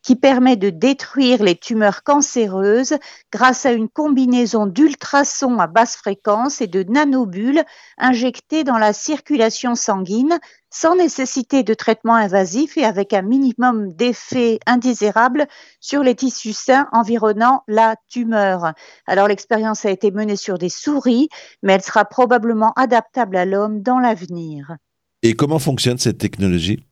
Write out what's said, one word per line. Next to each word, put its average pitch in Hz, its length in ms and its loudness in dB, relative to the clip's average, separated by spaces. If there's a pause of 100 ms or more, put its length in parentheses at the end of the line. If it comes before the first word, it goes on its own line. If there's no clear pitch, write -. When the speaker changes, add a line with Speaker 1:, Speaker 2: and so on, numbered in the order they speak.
Speaker 1:
qui 247 140 2
permet 254 420 4
de 196 140 0
détruire 247 720 0
les 175 120 4
tumeurs 214 480 -2
cancéreuses 233 920 0 (340)
grâce 240 360 2
à 240 40 2
une 220 160 -2
combinaison 247 760 0
d'ultrasons 269 960 0
à 170 80 2
basse 226 280 2
fréquence 214 640 -4
et 220 80 -4
de 185 160 -2
nanobulles 262 800 0 (360)
injectées 254 640 -2
dans 247 160 0
la 214 140 2
circulation 220 840 -2
sanguine 220 640 -2 (300)
sans 339 280 0
nécessité 269 680 0
de 214 100 0
traitement - 400 0
invasif 202 640 0
et 294 60 0
avec 202 300 -2
un 190 80 0
minimum 233 720 0
d'effets 233 760 -2
indésirables 247 800 0 (320)
sur 285 240 -2
les 254 100 4
tissus 226 380 -6
sains 269 400 2
environnant 226 760 2
la 220 260 2 (140)
tumeur. 196 640 -2 (340)
Alors, 196 220 2
l'expérience 220 560 -2
a 202 60 0
été 196 200 0
menée 208 240 -4
sur 196 220 -6
des 175 100 -4
souris, 262 640 0 (340)
mais 196 80 2
elle 190 100 4
sera 214 220 0
probablement 226 720 0
adaptable 226 600 0
à 180 80 0
l'homme 202 360 -2
dans 247 160 0
l'avenir. 170 800 -4 (480)
Speaker 2:
Et 113 120 4
comment 147 220 -2
fonctionne 127 420 -2
cette 107 180 -2
technologie ? 95 760 -2